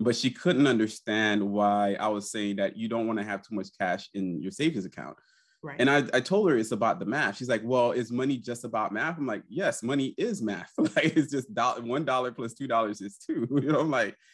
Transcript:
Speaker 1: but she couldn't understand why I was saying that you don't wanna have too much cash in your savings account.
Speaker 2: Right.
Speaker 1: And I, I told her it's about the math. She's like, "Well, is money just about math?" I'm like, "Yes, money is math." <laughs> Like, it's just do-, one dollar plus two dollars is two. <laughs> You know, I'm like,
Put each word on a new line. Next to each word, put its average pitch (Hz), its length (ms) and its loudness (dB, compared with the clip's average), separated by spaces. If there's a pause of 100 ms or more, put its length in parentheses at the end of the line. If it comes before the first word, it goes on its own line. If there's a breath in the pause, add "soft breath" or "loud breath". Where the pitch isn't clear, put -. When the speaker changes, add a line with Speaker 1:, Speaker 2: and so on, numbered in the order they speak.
Speaker 1:
but 120 160 2
she 131 140 0
couldn't 143 360 2
understand 110 760 2
why 101 580 2
I 107 80 0
was 104 220 -4
saying 104 260 -4
that 98 200 -2
you 113 120 -4
don't 113 180 -2
wanna 110 180 -2
have 101 180 -6
too 110 120 -10
much 95 140 -4 (100)
cash 90 360 -2
in 92 260 -4
your 95 120 -6
savings 143 340 -2
account. 65 300 -14 (460 soft breath)
Speaker 2:
Right. 143 180 -6
Speaker 1:
And 131 100 4
I, 143 80 6 (160)
I 127 60 4
told 190 300 4
her 131 60 6
it's 110 160 0
about 104 260 0
the 85 80 -6
math. 117 300 -2
She's 123 120 -8
like, 113 140 0
"Well, 127 300 2
is 120 180 -2
money 131 260 0
just 120 280 -8
about 110 280 -2
math?" 151 240 -2
I'm 143 100 -4
like, 107 220 -4
"Yes, 127 340 -2
money 135 360 -2
is 208 240 -2
math." 95 320 -4
<laughs> - 40 -8
Like, 156 380 2
it's 143 140 4
just 127 240 -4
do-, 120 280 0
one 131 220 0
dollar 127 280 0
plus 117 220 -8
two 139 120 -8
dollars 113 340 2
is 98 180 -10
two. 170 300 -4
<laughs> 135 140 2
You 135 80 0
know, 143 100 4
I'm 156 100 0
like, 113 260 0 (180 soft breath)